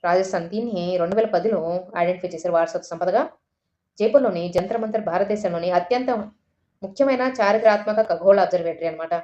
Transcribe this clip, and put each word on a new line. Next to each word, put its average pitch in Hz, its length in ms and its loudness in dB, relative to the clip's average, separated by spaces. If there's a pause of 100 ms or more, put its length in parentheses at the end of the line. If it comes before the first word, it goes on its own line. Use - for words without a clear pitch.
రాజస్థాన్. 180 460 0
దీన్ని 185 480 -4
రెండు 175 180 0
వేల 220 100 2
పదిలో 180 640 -2 (100)
ఐడెంటిఫై 175 300 -2
చేశారు 170 260 -6
వారసత్వ 165 280 0
సంపదగా. 175 480 -2 (720)
జైపూర్లోని 185 500 2
జంతర్ 190 280 -2
మంతర్ 220 240 -4
భారతదేశంలోని 180 720 -2
అత్యంత 247 380 0 (760)
ముఖ్యమైన 254 380 0
చారిత్రాత్మక 214 920 2
ఖగోళ 190 260 6
అబ్జర్వేటరీ 170 480 0
అనమాట. 160 260 -6 (100)